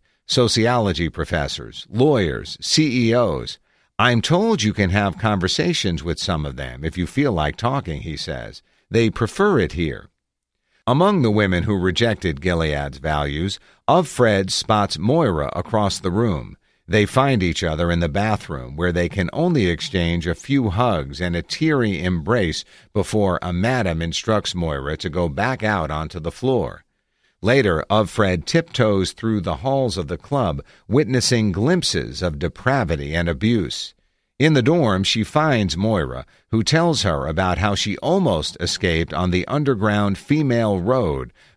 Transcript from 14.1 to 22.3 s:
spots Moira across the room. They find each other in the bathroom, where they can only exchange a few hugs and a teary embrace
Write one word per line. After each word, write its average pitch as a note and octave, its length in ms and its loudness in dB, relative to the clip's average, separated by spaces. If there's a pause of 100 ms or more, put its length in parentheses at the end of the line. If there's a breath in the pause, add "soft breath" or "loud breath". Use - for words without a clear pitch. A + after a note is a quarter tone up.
spots G#2 480 0
Moira G2+ 560 0
across G2+ 440 -2
the F#2 120 -4
room. E2+ 460 -2 (300)
They G2+ 200 2
find C3 340 2
each F2 220 0
other E2+ 280 0
in E2+ 80 2
the E2+ 100 0
bathroom, D2+ 680 -4
where F2 160 0
they F2 180 0
can F#2 240 -2
only D#3 320 2
exchange E2+ 640 0
a E2+ 80 -2
few C3+ 340 0
hugs E2 500 -2
and F2 160 -2
a E2+ 60 -2
teary A#2 600 0
embrace F2+ 600 0 (300 soft breath)